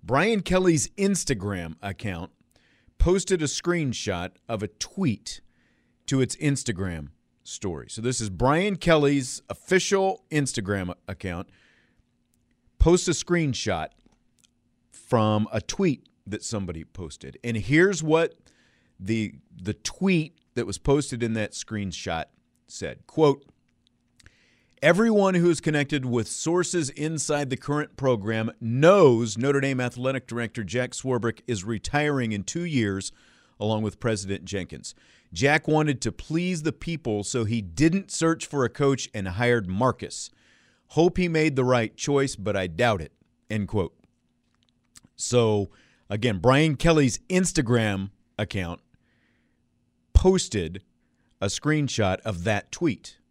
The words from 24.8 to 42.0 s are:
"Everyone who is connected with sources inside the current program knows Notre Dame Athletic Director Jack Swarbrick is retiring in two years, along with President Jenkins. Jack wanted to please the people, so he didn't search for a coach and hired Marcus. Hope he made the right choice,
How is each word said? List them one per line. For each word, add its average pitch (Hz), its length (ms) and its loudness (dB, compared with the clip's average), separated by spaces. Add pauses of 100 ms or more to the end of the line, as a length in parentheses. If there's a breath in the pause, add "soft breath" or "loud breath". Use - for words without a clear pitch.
"Everyone 196 520 4
who 175 160 4
is 165 100 2
connected 147 460 -2
with 117 220 0
sources 170 640 -2
inside 147 580 -4
the 131 80 -4
current 147 400 -4
program 113 540 0 (100)
knows 120 760 6
Notre 139 220 0
Dame 135 220 -2
Athletic 127 460 -4
Director 117 360 -8
Jack 120 280 -4
Swarbrick 117 560 -2
is 101 180 -4
retiring 131 680 -2
in 101 120 -4
two 170 200 -6
years, 107 480 -2 (480 soft breath)
along 107 220 -2
with 104 180 -6
President 98 460 -4
Jenkins. 92 500 -10 (380 soft breath)
Jack 139 340 0
wanted 151 340 0
to 110 100 -4
please 175 520 -4
the 156 80 -2
people, 117 520 -4
so 117 220 -2
he 113 160 -2
didn't 156 500 2
search 165 340 0
for 139 180 -2
a 117 60 0
coach 139 440 0
and 98 140 -6
hired 117 400 2
Marcus. 104 600 -2 (600 soft breath)
Hope 170 280 4
he 180 100 2
made 156 280 2
the 127 100 2
right 123 320 2
choice, 139 380 0